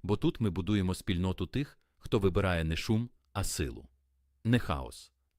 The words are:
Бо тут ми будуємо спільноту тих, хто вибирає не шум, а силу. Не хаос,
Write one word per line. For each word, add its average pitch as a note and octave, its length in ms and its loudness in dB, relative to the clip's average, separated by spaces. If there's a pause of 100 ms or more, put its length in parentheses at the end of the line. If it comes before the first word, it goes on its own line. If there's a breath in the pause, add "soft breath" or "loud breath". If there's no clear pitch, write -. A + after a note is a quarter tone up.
Бо G2+ 140 0
тут D#3+ 220 0
ми A2 100 2
будуємо F2+ 440 0
спільноту F2+ 540 -2
тих, - 320 -6 (180)
хто - 220 0
вибирає F#2 440 2
не D#2+ 120 0
шум, A2+ 340 0 (240)
а G2 100 -2
силу. A#1 440 -4 (560)
Не A#2 160 4
хаос, C2+ 520 -6 (280)